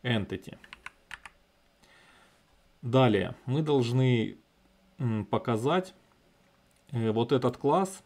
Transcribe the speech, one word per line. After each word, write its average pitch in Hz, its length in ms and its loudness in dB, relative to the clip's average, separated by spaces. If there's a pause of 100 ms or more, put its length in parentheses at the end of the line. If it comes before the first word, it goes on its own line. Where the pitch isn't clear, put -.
Entity. 110 560 -6 (2250)
Далее 113 520 2 (100)
мы 139 180 -2
должны, 127 760 2 (600)
м, 110 260 -2
показать, 127 720 -2 (1000)
э, 113 180 -2
вот 117 220 0
этот 127 240 0
класс 175 500 -2